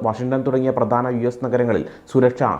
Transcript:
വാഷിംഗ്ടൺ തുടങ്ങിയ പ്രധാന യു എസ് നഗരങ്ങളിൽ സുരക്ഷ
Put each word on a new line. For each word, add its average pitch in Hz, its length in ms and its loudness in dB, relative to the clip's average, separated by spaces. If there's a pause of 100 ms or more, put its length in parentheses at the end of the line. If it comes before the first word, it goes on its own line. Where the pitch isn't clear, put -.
വാഷിംഗ്ടൺ 123 400 -2
തുടങ്ങിയ 131 280 0
പ്രധാന 120 360 0
യു 120 200 -2
എസ് 123 180 -4
നഗരങ്ങളിൽ 120 400 0 (280)
സുരക്ഷ 127 300 4 (180)